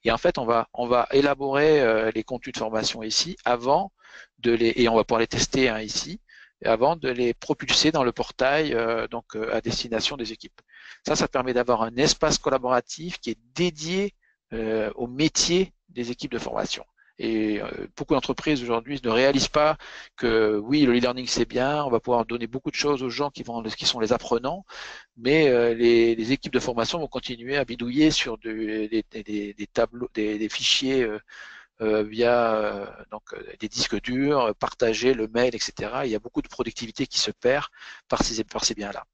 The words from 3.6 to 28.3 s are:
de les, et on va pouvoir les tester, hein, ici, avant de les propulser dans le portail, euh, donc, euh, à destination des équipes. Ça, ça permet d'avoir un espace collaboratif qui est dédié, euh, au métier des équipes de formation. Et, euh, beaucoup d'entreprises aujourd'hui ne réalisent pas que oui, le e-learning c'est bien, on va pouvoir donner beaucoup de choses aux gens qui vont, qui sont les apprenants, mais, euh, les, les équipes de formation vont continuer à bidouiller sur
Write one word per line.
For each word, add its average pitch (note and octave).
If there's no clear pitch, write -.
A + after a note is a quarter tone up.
de A#2
les, A2+
et A#2+
on A2+
va A2
pouvoir A2+
les A2+
tester, B2+
hein, A2
ici, C#3
avant A2+
de C#3+
les B2
propulser -
dans D3+
le A#2+
portail, C#3
euh, A2+
donc, -
euh, A2
à A2
destination A2+
des A2+
équipes. -
Ça, D#3
ça D3+
permet B2+
d'avoir A#2+
un A#2
espace D3+
collaboratif C3
qui -
est A2
dédié, F3
euh, A2
au A#2+
métier D#3+
des A#2+
équipes B2
de A#2
formation. -
Et, G#2+
euh, -
beaucoup D3
d'entreprises C3+
aujourd'hui A#2+
ne A#2
réalisent C3
pas D3+
que A2+
oui, B2+
le B2
e-learning B2
c'est -
bien, C3+
on C3+
va A2+
pouvoir A#2+
donner A#2
beaucoup A#2+
de -
choses C#3+
aux B2+
gens C3+
qui -
vont, A#2
qui A2
sont B2
les A2
apprenants, B2+
mais, C#3
euh, A#2+
les, A#2
les A2+
équipes -
de B2
formation A#2
vont D3+
continuer B2
à C#3
bidouiller B2
sur B2